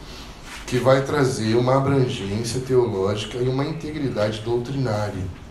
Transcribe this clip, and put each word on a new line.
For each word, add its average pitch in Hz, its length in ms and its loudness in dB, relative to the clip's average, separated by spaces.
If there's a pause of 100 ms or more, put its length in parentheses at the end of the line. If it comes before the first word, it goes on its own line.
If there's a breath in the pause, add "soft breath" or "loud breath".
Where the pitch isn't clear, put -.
(680 loud breath)
que 127 100 0
vai 131 260 6
trazer 113 520 2
uma 123 220 4
abrangência 123 800 0
teológica 110 800 2
e 123 100 0
uma 135 180 0
integridade 135 760 -2
doutrinária. 120 800 -2 (280)